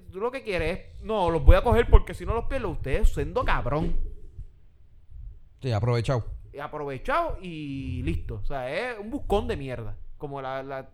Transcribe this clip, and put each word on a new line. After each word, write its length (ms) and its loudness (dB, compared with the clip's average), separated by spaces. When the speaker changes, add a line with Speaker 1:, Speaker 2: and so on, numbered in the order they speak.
Speaker 1:
tú 80 -12
lo 120 -2
que 100 -8
quieres 380 -2
es, 240 -16
"No, 260 2
los 160 2
voy 100 12
a 60 8
coger 260 4
porque 280 6
si 100 -10
no 80 -2
los 120 -2
pierdo", 240 -2
usted 320 -2
es 120 8
sendo 320 -2
cabrón. 500 0
Speaker 2:
Sí, 100 -2
aprovechado. 540 2
Speaker 1:
Y 60 -14
aprovechado 840 -4
y 600 -6
listo. 420 -4
O 40 0
sea, 260 -2
es 240 -4
un 140 -10
buscón 360 0
de 80 -2
mierda. 400 -6
Como 240 -8
la, 220 -6
la, 300 -10